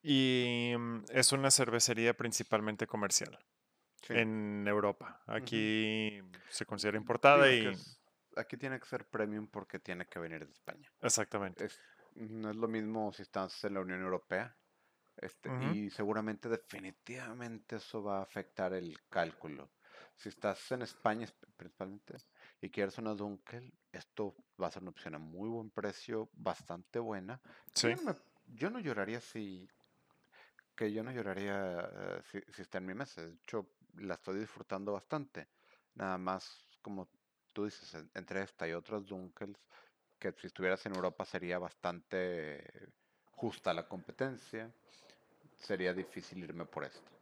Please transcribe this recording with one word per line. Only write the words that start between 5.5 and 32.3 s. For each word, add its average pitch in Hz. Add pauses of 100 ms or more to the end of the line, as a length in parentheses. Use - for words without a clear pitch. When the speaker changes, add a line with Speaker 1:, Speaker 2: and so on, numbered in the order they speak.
Speaker 1:
se -
considera 104
Speaker 2:
Digo, 110
Speaker 1:
importada 139
Speaker 2:
es 127
que 110
Speaker 1:
y 98
Speaker 2:
es, - (340)
aquí 120
tiene 131
que -
ser -
premium 107
porque 98
tiene 90
que -
venir 80
de 71
España. - (100)
Speaker 1:
Exactamente. 101
Speaker 2:
Es, - (360)
no 110
es 107
lo 113
mismo 110
si -
estás 95
en 101
la 98
Unión 92
Europea. 92 (600)
Este, -
Speaker 1:
Ujú. 131
Speaker 2:
y 104
seguramente, 107
definitivamente, 113
eso 104
va 101
a 95
afectar 95
el 87 (120)
cálculo. 80 (460)
Si -
estás -
en 123
España 110
esp-, -
principalmente 95 (440)
y 98
quieres 98
una 110
Dunkel, 104 (180)
esto - (260)
va 87
a 80
ser 95
una 87
opción -
a 76
muy 82
buen 113
precio, 107
bastante 92
buena. 110 (320)
Speaker 1:
Sí. -
Speaker 2:
Yo -
no 370
me, 254 (320)
yo 123
no 247
lloraría 117
si 98 (1080)
que 107
yo 110
no 127
lloraría, 98
eh, 92 (100)